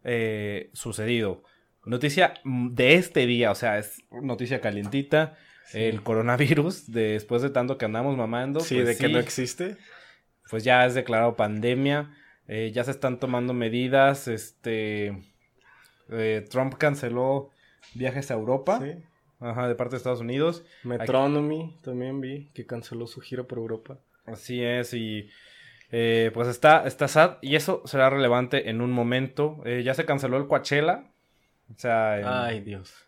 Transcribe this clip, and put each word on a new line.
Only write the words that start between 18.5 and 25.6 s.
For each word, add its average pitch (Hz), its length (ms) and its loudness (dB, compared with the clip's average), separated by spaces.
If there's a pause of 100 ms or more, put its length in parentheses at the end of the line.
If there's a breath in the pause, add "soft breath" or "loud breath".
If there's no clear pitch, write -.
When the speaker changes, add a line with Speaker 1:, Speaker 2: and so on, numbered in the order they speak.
Speaker 2:
Sí. 147 100 -8 (480)
Speaker 1:
Ajá, 120 280 -4
de 117 60 0
parte 120 180 -4
de 127 60 -6
Estados 123 220 -4
Unidos. 143 440 -2 (200 soft breath)
Speaker 2:
Metronomy 143 1000 0
también 131 380 -8
vi 139 340 -10
que 120 120 -14
canceló 117 400 -10
su 120 140 -18
gira 123 240 -10
por 123 140 -10
Europa. 113 400 -10 (280)
Speaker 1:
Así 120 360 -8
es, 120 320 -2
y, 107 340 -6 (640 loud breath)